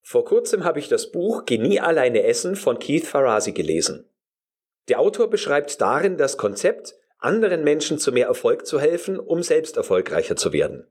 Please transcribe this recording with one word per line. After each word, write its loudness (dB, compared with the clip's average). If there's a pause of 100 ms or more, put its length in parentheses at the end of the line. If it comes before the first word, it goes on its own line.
Vor 0
kurzem 0
habe 0
ich -10
das -2
Buch -4
Genie 2
alleine 2
essen 0
von -2
Keith -2
Ferrazzi 2
gelesen. -2 (840)
Der 2
Autor 2
beschreibt -2
darin 2
das 0
Konzept, -2 (240)
anderen 0
Menschen 2
zu 0
mehr 4
Erfolg 0
zu -2
helfen, 0
um -2
selbst 0
erfolgreicher 0
zu -2
werden. -2